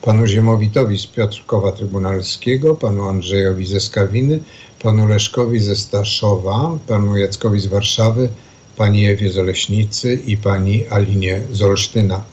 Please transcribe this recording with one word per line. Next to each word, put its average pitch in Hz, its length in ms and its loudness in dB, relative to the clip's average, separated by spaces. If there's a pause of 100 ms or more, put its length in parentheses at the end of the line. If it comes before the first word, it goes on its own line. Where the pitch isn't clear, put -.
panu 110 240 4
Ziemowitowi 107 720 2
z - 80 -8
Piotrkowa 104 680 -2
Trybunalskiego, 98 1000 -2
panu 101 340 -2
Andrzejowi 95 580 0
ze 98 140 -2
Skawiny, 123 600 0 (420)
panu 107 260 4
Leszkowi 113 520 0
ze 101 160 0
Staszowa, 101 1080 -2
panu 101 300 0
Jackowi 101 440 0
z 98 60 -4
Warszawy, 113 640 0 (480)
pani 104 300 4
Ewie 101 260 0
z 95 60 -2
Oleśnicy 104 760 0 (120)
i 107 100 0
pani 101 500 0
Alinie 98 540 0 (120)
z 101 100 -2
Olsztyna. 101 720 0